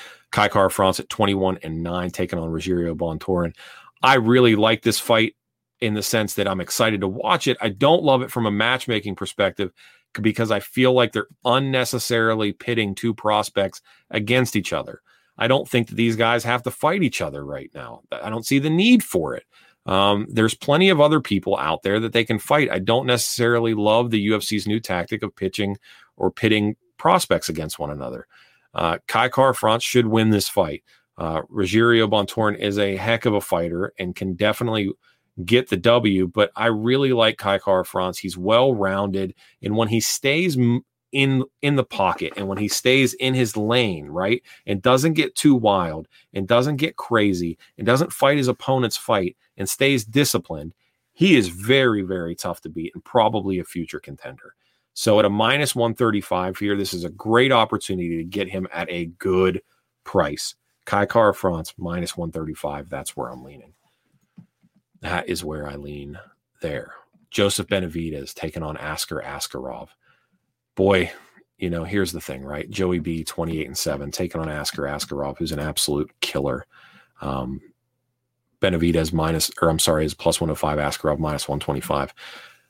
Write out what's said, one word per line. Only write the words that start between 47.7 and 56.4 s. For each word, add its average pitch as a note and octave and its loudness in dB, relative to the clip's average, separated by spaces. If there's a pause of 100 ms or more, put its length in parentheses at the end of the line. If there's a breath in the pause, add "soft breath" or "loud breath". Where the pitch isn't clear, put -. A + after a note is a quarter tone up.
and G#2 -4
doesn't C3 2
fight C#3+ 2
his C3 0
opponent's B2+ -2
fight G2 -2 (180)
and G2 -6
stays C3+ 0
disciplined, G2+ -2 (400)
he F3+ 4
is G#2 4
very, G#2+ 2
very F2 -6
tough - -8
to - -14
beat D#2+ -10
and F2+ -16
probably G#2+ 2
a E2 -6
future - -10
contender. - -18 (380)
So G#2+ 2
at G#2 6
a G2+ 4
minus B2 2
one A#2 0
thirty-five G2 0